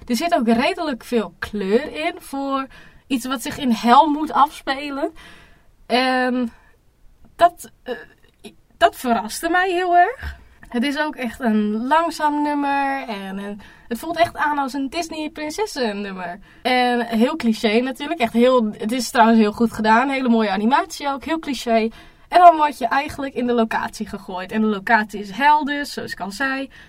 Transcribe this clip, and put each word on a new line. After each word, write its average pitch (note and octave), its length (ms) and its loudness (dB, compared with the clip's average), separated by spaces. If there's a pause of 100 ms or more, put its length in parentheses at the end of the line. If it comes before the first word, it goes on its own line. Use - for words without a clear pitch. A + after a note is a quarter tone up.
Er B3 100 -2
zit E4+ 180 0
ook C4 120 2
redelijk D4 580 0
veel G#3+ 340 -2
kleur B3 680 -2
in F4 120 -4
voor C4+ 480 -6 (400)
iets B3+ 200 -2
wat C4 160 -6
zich - 160 -8
in C4 120 0
hel A#3+ 360 6
moet D4 260 -2
afspelen. C#4+ 800 -2 (760)
En B3+ 680 0 (840)
dat, E4+ 340 2 (120)
eh, B3+ 120 -8 (800)
dat F4 200 2
verraste A#3 520 -2
mij F4+ 220 2
heel F4 260 0
erg. G4 400 0 (320)
Het A#3+ 140 -4
is C#4+ 160 -2
ook D4+ 180 -4
echt B3+ 240 -8
een G#3+ 460 0
langzaam D4+ 560 0
nummer C#4 640 -2
en G3 300 -8
een, G3+ 220 -10 (280)
het A#3 100 -6
voelt D#4+ 200 -8
echt E4+ 180 0
aan D4 220 -2
als C4 140 -4
een C4+ 180 -6
Disney D#4+ 400 -8
prinsessennummer. G#3 1080 -6 (240)
En B3 440 2
heel A#3+ 300 2
cliché A3+ 440 0
natuurlijk, C#4+ 400 -4
echt A3+ 120 0
heel, A#3+ 460 4
het G#3+ 140 -4
is B3 180 -4
trouwens A3+ 280 6
heel G#3 140 4
goed A3+ 200 0
gedaan, A3+ 360 2
hele C4 200 -2
mooie A3 220 2
animatie C4 580 0
ook, C#4 160 -6
heel D#4+ 140 -4
cliché. A3+ 500 0 (400)
En E4 100 4
dan F4 180 10
word D4 220 0
je B3+ 80 -4
eigenlijk C#4 480 -4
in B3 120 -2
de A#3+ 60 0
locatie A3+ 540 -2
gegooid. F#3 460 -12
En A3 80 -2
de A3 60 2
locatie G#3+ 540 0
is G3+ 100 -12
hel D4 340 4
dus, C#4+ 280 -6
zoals - 200 -10
ik - 80 -12
al F#3+ 100 -8
zei. C4+ 400 -6 (180)